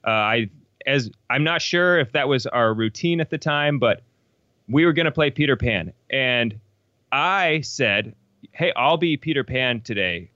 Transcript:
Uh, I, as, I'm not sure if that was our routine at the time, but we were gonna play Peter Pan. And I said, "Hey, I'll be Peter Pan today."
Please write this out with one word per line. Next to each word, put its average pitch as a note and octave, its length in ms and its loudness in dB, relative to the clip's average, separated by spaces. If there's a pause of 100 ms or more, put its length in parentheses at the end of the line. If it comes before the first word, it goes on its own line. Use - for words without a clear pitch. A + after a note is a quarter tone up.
Uh, A#2 40 0
I, A2 400 0 (360)
as, C3+ 240 0 (200)
I'm C3+ 140 0
not D#3+ 180 0
sure F3 380 2
if B2 120 -2
that C#3+ 160 0
was C3+ 200 0
our A2+ 260 2
routine D#3+ 480 -2
at D3+ 80 -4
the D#3+ 80 -6
time, D3 420 0
but A#2 220 2 (680)
we D3 180 4
were E3 80 4
gonna D#3+ 180 0
play D3+ 200 0
Peter D3 240 0
Pan. F#2 380 -2 (160)
And A#2+ 500 0 (540)
I D#3+ 480 0
said, A2+ 520 -2 (380)
"Hey, - 240 -2
I'll D3 220 2
be D#3+ 200 0
Peter C#3+ 260 -4
Pan B2+ 380 -2
today." F#2 540 -4